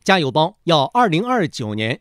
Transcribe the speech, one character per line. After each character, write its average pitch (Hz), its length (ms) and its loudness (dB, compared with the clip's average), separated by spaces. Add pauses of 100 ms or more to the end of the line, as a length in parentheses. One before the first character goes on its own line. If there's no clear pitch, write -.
加 190 160 2
油 135 100 -2
包 160 240 0 (100)
要 156 200 2
二 233 240 0
零 175 180 0
二 240 220 -2
九 107 260 -8
年 110 260 -4